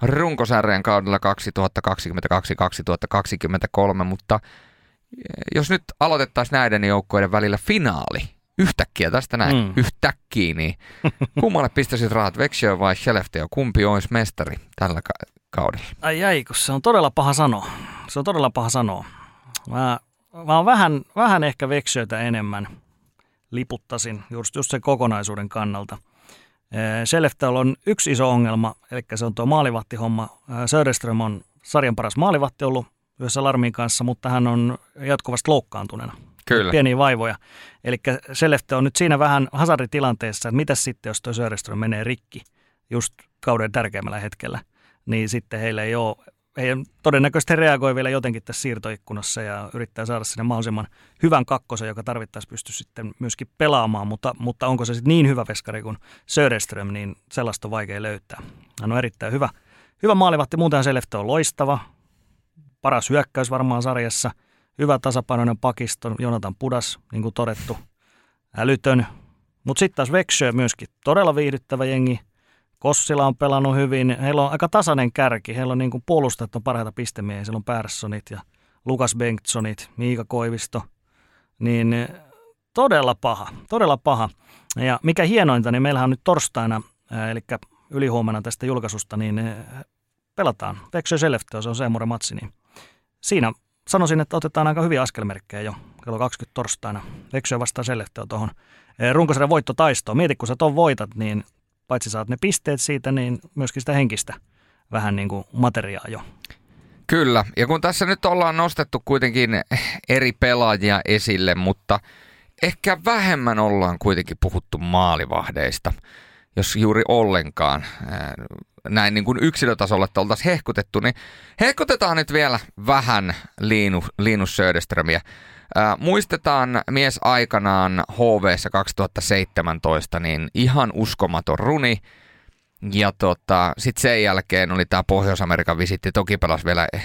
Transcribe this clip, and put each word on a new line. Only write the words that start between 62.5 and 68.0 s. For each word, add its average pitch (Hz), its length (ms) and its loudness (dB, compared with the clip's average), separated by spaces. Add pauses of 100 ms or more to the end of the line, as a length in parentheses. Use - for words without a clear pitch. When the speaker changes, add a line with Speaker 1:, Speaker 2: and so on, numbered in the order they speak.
Speaker 2:
paras 135 280 0
hyökkäys 131 420 0
varmaan 127 300 0
sarjassa, 120 500 -4 (480)
hyvä 143 200 2
tasapainoinen 120 580 0
pakisto, 117 600 -4
Jonathan 113 400 -4
Pudas, 127 400 -4 (120)
niin 113 100 -4
kuin 110 120 -6
todettu, 117 440 -4 (800)